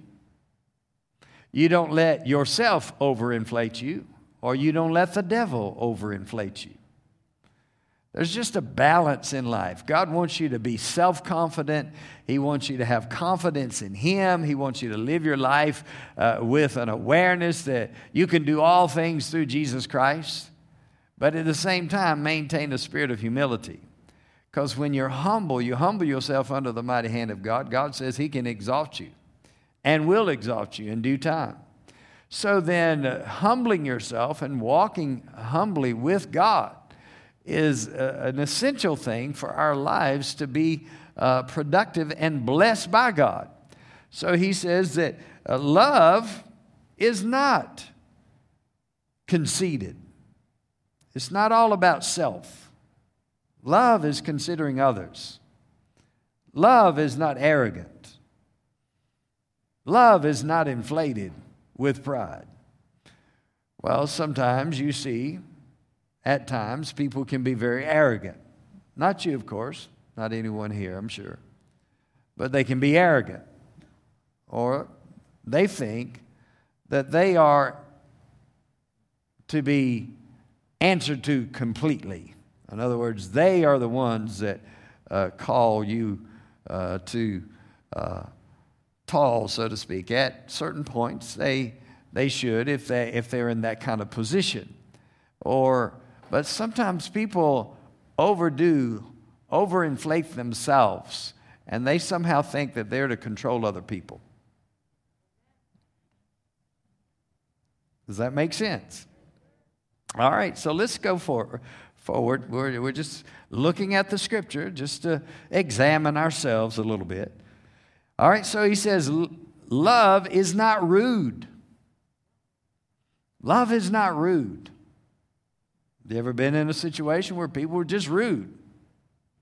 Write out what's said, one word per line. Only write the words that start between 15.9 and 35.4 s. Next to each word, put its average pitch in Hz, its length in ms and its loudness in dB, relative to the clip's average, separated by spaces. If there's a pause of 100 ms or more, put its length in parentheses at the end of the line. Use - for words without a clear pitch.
uh, 113 240 2
with 131 340 2
an 117 140 -2
awareness 170 720 2
that 123 300 -2 (200)
you 170 140 2
can 170 180 2
do 151 160 2
all 175 260 6
things 160 440 -2
through 160 160 0
Jesus 131 400 -2
Christ, 147 640 -2 (680)
but 151 180 2
at 160 120 -2
the 156 80 0
same 175 340 -2
time, 165 340 0
maintain 151 520 -2
a - 20 -2
spirit 147 340 -4
of 113 100 -4
humility. 117 600 -4 (680)
'Cause 139 260 -4
when 147 160 -2
you're 131 160 0
humble, 143 540 -2
you 123 140 -2
humble 180 280 0
yourself 135 460 -2
under 135 200 -4
the 117 120 -6
mighty 120 260 -2
hand 113 220 -4
of 95 120 -10
God. 117 280 -4
God 131 240 -2
says 131 240 -6
He 147 100 -2
can 135 180 -6
exalt 120 540 -4
you 87 80 -16 (760)
and 151 240 4
will 202 220 4
exalt 110 500 -4
you 107 140 -8
in 113 80 -4
due 131 160 0
time. 147 400 -4 (720)
So 202 320 0
then, 165 460 2
uh, - 200 -4
humbling 220 600 2
yourself 123 560 -4
and 135 180 -4
walking 143 760 0
humbly 139 600 -2